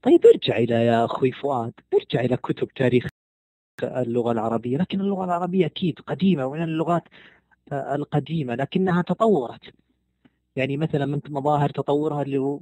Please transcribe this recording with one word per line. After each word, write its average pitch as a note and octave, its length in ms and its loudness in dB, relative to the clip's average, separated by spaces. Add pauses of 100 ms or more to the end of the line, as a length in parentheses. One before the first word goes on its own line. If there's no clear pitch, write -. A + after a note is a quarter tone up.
طيب، E4+ 220 6
ارجع B2+ 320 6
إلى، A#2 280 2
يا A#2 200 4
أخوي B2+ 260 0
فؤاد، B2 420 -4 (200)
ارجع C#3+ 280 0
إلى B2 160 0
كتب - 300 -4
تاريخ B2 400 0 (760)
اللغة A#2+ 480 -2
العربية. A2+ 460 -2
لكن F#3+ 240 -2
اللغة F#3+ 240 -2
العربية F3 400 0
أكيد D#3 340 -4
قديمة، D3+ 460 0
ومن D3+ 180 -4
اللغات، D#3+ 400 -2 (680)
آه، C#3 240 -4
القديمة، D3 600 -4
لكنها F3+ 460 0
تطورت. F3+ 600 0 (920)
يعني C3+ 220 -2
مثلا D3+ 280 -2
من C#3+ 240 -4
مظاهر C#3+ 400 0
تطورها D3 520 -2
اللي C#3 160 -4
هو C#3 240 -2